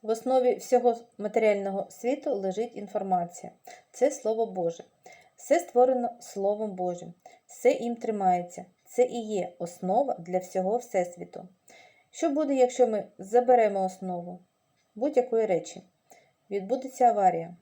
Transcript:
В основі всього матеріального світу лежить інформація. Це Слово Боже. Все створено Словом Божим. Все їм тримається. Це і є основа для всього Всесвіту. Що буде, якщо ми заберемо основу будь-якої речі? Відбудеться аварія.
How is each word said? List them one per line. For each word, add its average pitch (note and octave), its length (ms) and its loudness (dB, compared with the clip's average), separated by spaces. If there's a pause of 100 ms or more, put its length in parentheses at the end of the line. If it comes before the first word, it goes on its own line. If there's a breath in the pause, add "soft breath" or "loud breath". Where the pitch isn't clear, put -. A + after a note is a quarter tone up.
В G#3+ 80 -10
основі B3 460 2
всього A#3+ 400 2 (220)
матеріального G3+ 720 0
світу C4+ 460 -4
лежить G3 420 -4
інформація. F#3+ 760 -4 (400 loud breath)
Це - 200 2
Слово A3 340 -2
Боже. F3+ 380 -4 (520 loud breath)
Все - 240 2
створено B3 500 2 (100)
Словом G#3 520 -4
Божим. F3 420 -6 (320 loud breath)
Все - 260 -18
їм A#3 240 -8
тримається. F#3 720 -4 (200)
Це - 180 -2
і A#3+ 180 -4
є G#3 380 -6
основа F#3+ 600 -2
для F3+ 180 -6
всього F#3 400 -4
Всесвіту. F3 720 -8 (640 soft breath)
Що - 180 -2
буде, C#4 260 0
якщо B3 320 4
ми G#3+ 160 -2 (140)
заберемо A3 680 4
основу F3+ 540 -8 (560)
будь-якої A#3 500 2
речі? F3+ 360 -2 (680 soft breath)
Відбудеться B3 540 0
аварія. F3+ 560 4